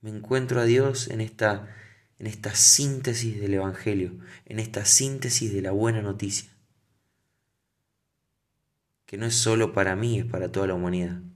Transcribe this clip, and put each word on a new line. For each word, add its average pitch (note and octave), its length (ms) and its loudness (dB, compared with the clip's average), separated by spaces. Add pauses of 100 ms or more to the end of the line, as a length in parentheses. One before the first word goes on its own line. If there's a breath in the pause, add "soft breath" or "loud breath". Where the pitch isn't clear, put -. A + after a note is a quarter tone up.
Me A2 80 -14
encuentro B2 500 -2
a A#2 60 4
Dios B2+ 420 4
en A2 140 -4
esta, G#2 520 0 (460 loud breath)
en A2 80 -8
esta G#2 260 -8
síntesis B2+ 840 2
del G2+ 140 -2
Evangelio, F#2+ 640 -2 (260 loud breath)
en G#2+ 140 -8
esta A2 260 -4
síntesis B2+ 680 2
de G2 80 -2
la F#2 100 -2
buena A2 300 2
noticia, G2+ 480 -6 (2500)
que - 120 -12
no A2 80 -6
es A#2 100 0
solo A2 380 2
para F#2+ 220 2
mí, A2 240 0
es - 60 -4
para F#2 260 -4
toda G2 160 0
la F#2 80 0
humanidad. F2+ 460 -2 (140)